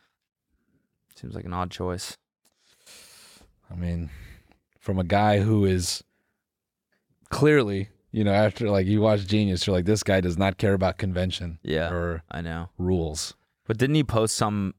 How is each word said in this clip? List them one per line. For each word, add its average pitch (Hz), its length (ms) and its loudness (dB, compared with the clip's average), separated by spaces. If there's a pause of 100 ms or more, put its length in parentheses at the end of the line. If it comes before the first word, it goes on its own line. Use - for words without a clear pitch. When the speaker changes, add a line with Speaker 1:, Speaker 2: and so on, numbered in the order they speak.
(1160)
Speaker 1:
Seems - 200 -16
like 90 100 -12
an 90 80 -12
odd 90 180 -6
choice. 90 460 -8 (1500)
Speaker 2:
I 87 40 -14
mean, 87 340 -6 (680)
from 95 200 -4
a 90 40 2
guy 101 360 4
who 104 260 4
is 92 380 0 (1300)
clearly, 113 600 2 (220)
you 110 120 0
know, 101 100 2
after, 104 360 2
like, 98 160 2
you 104 160 2
watch 104 240 2
Genius, 98 400 0
you're 98 100 2
like, 90 100 2
"This 107 180 2
guy 95 180 2
does 87 160 -2
not 98 200 0
care 101 160 2
about 92 240 0
convention 90 680 -4
Speaker 1:
Yeah, 80 280 -2
Speaker 2:
or 85 380 -4
Speaker 1:
I 78 120 -10
know. 82 360 -10
Speaker 2:
rules." 82 580 -2 (300)
Speaker 1:
But 110 120 -4
didn't 135 180 2
he 151 80 4
post 110 320 0
some 104 440 -2